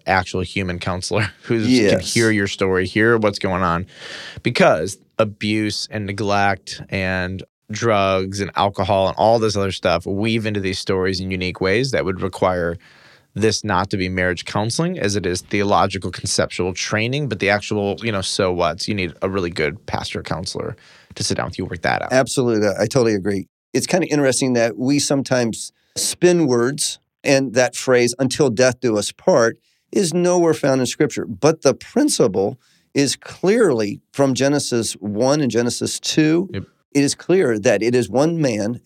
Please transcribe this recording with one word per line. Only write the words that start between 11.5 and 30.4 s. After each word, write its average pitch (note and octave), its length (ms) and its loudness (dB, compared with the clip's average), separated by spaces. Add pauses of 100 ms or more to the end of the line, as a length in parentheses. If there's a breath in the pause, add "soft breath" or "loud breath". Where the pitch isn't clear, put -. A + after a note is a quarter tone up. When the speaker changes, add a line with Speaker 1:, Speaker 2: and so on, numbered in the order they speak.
Speaker 1:
ways A2 320 0
that D2 120 0
would F#2 160 -4
require F2+ 560 -2 (580 soft breath)
this G#2 300 0
not G2 260 0
to G#2 60 -4
be F#2 120 -2
marriage F2+ 360 -2
counseling E3 540 -4
as G2+ 180 -2
it F#2 100 -4
is F2+ 160 -2
theological G2 680 0
conceptual - 640 -4
training, A#2+ 560 -4
but G2+ 120 -6
the G2 100 2
actual, G2+ 520 -2
you A2+ 100 -4
know, G2 80 -2
so F#2+ 320 0
what's, F2 340 -2
you G#2+ 80 -4
need F#2 180 -4 (100)
a F#2+ 60 0
really F#2+ 220 -2
good D2+ 360 -4
pastor - 360 -8
counselor - 540 -8 (400 loud breath)
to - 80 -6
sit - 120 -2
down A#1+ 100 -4
with - 120 -10
you, F#2+ 60 -4
work F2 180 -10
that B1+ 200 0
out. - 100 -6
Speaker 2:
Absolutely. A#2+ 560 2
I G2 180 0
totally A#2 280 2
agree. G2 340 -2 (240)
It's B2+ 160 -2
kinda F3+ 180 0
interesting C3+ 460 2
that A#2 260 2
we C#3 220 2
sometimes B2+ 720 -2 (240)
spin F3 500 2
words, B2 540 0 (240)
and C3+ 300 2
that B2 200 2
phrase, B2 460 2
"Until C3+ 300 2
death B2+ 280 2
do A2+ 180 0
us G#2 140 -2
part," A#2+ 480 2 (320)
is F3 240 0
nowhere F3 400 4